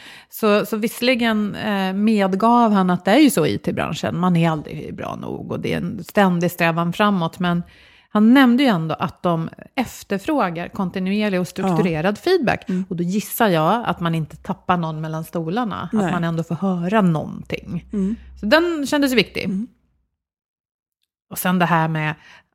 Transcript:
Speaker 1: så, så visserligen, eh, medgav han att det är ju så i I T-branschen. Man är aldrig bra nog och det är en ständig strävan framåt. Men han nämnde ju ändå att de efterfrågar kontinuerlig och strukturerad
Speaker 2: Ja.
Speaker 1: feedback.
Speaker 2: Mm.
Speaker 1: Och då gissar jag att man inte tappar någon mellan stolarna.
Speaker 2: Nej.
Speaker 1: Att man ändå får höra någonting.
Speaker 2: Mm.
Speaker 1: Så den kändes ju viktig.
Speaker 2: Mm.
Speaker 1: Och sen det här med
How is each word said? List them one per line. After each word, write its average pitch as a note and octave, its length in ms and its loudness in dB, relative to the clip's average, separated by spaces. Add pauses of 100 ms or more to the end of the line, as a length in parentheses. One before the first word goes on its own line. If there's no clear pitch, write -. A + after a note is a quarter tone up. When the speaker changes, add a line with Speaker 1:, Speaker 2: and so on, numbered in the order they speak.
(300)
Speaker 1:
så, G#3 360 2
så A3 120 -4
visserligen, A3+ 800 0
eh, G3 380 -2
medgav G#3+ 800 4
han F#3+ 180 4
att F3 160 0
det F#3+ 60 4
är A#3+ 80 6
ju D4+ 100 8
så E3 160 2
i G#2 80 0
I G#2 40 0
T-branschen. - 640 -4
Man F3+ 160 4
är E3 140 4
aldrig - 460 -6
bra - 200 -8
nog - 360 -10
och - 80 -6
det - 140 -4
är E2 40 -2
en F3 260 -6
ständig F3+ 480 2
strävan E3+ 420 0
framåt. G3 460 0
Men F3 240 0 (460)
han A3 240 6
nämnde C4 300 6
ju C4+ 60 4
ändå D#3+ 300 0
att - 240 -6
de E3 260 -2 (260)
efterfrågar G3 920 -4
kontinuerlig G3 720 -2
och F3+ 80 -2
strukturerad F3+ 720 0
Speaker 2:
Ja. - 40 -20
Speaker 1:
feedback. C#4 480 0
Speaker 2:
Mm. F#3 200 -2
Speaker 1:
Och F#3 60 -8
då F3 80 -4
gissar G3+ 440 -2
jag F3+ 380 2
att F3 140 -2
man E3 160 -2
inte D#3+ 220 -6
tappar - 400 -4
någon D#3+ 240 -6
mellan D#3+ 220 -6
stolarna. F3 720 -6
Speaker 2:
Nej. G#3 120 0
Speaker 1:
Att E3 60 0
man E3+ 120 -2
ändå E3 200 -2
får F3 120 -6
höra F#3 460 0
någonting. D3+ 920 -2
Speaker 2:
Mm. G3+ 220 -2 (240)
Speaker 1:
Så - 60 -6
den D#4 420 2
kändes C#4 240 2
ju B3+ 40 0
viktig. - 300 0
Speaker 2:
Mm. F#3+ 220 -4 (1600)
Speaker 1:
Och F3+ 80 -14
sen F#3 200 0
det F3+ 60 2
här D#3+ 220 2
med D#3 280 -4 (400)